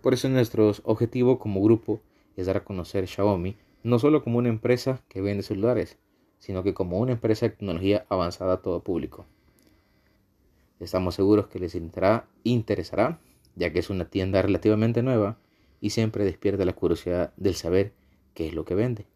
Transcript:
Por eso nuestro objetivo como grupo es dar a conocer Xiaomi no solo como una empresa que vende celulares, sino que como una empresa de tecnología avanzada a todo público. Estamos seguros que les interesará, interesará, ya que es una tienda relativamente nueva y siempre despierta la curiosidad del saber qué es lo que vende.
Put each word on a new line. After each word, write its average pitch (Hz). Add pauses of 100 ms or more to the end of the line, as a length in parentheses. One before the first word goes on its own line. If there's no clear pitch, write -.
Por 131
eso 127
nuestro 110 (100)
objetivo 123
como 98
grupo 110 (340)
es 92
dar 95
a 98
conocer 95
Xiaomi 98 (280)
no 117
solo 147
como 117
una 120
empresa 123
que 95
vende 101
celulares, 107 (420)
sino 92
que 95
como 90
una 127
empresa 113
de 107
tecnología 98
avanzada 92
a 92
todo 85
público. - (1500)
Estamos 90
seguros 101
que 90
les 90
interesará, 92 (160)
interesará, 110 (340)
ya 85
que 85
es 87
una 92
tienda 95
relativamente 107
nueva 113 (420)
y 107
siempre 107
despierta 95
la 90
curiosidad 87
del 92
saber 92 (420)
qué 80
es 80
lo 78
que -
vende. 110